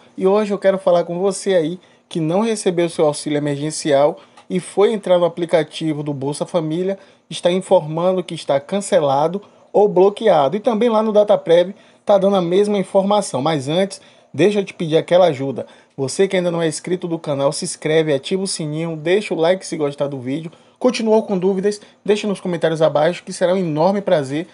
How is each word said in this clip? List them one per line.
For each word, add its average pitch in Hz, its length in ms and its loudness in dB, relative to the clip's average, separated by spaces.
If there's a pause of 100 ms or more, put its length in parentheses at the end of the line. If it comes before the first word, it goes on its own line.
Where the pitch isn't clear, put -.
(180)
e 185 80 -4
hoje 202 260 2
eu 190 60 -2
quero 190 220 2
falar 175 240 2
com 175 160 -6
você 190 340 -2
aí 175 260 0 (300)
que 175 100 -4
não 165 220 0
recebeu 190 480 0
seu 165 160 0
auxílio 147 320 -2
emergencial 147 800 0 (320)
e 185 100 -2
foi 202 320 0
entrar 185 280 2
no 175 60 4
aplicativo 160 760 -2
do 147 100 -6
Bolsa 139 320 -6
Família, 175 540 -4 (320)
está 175 220 -2
informando 180 720 0
que - 100 -10
está 143 260 -2
cancelado 165 840 0 (280)
ou 202 160 4
bloqueado. 180 680 2
E - 20 -2
também 233 300 0
lá 220 140 2
no 220 100 -2
Dataprev 190 640 4 (280)
tá 202 140 4
dando 196 180 2
a 190 60 2
mesma 202 380 0
informação. 196 640 0
Mas 147 260 -2
antes, 190 320 -2 (320)
deixa 202 260 2
eu 190 60 -2
te - 80 -18
pedir 165 240 -2
aquela 170 300 4
ajuda. 131 400 -4 (280)
Você 143 320 0
que 190 80 -4
ainda 180 140 0
não 170 140 -2
é 165 40 0
inscrito 180 400 -6
do 165 120 -4
canal, 139 320 -2
se - 120 -8
inscreve, 156 480 -2
ativa 190 300 -2
o 196 60 -6
sininho, 160 500 -6
deixa 180 380 -2
o - 20 -6
like 175 260 0
se - 140 -10
gostar 143 300 -4
do 139 120 -8
vídeo. 143 320 -8 (260)
Continuou 220 460 2
com 196 140 -4
dúvidas, 196 420 0 (240)
deixe 214 240 0
nos 190 140 -4
comentários 165 400 -2
abaixo 151 420 0
que 190 80 -14
será 185 220 0
um 190 40 2
enorme 180 440 0
prazer 156 520 0